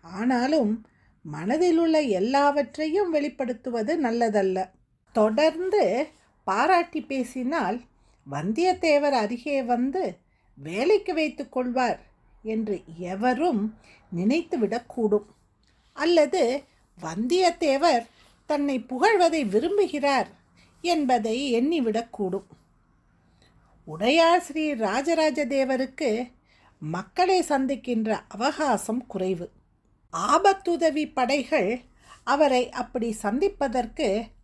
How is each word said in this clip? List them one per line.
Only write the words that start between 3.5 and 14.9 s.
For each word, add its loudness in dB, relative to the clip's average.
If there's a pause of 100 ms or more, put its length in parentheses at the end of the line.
நல்லதல்ல. 0 (420)
தொடர்ந்து 2 (360)
பாராட்டி 2
பேசினால் -4 (500)
வந்தியத்தேவர் 0
அருகே -2
வந்து -2 (360)
வேலைக்கு -2
வைத்துக் -4
கொள்வார் -2 (440)
என்று -4 (160)
எவரும் -2 (380)
நினைத்துவிடக்கூடும். -2 (680)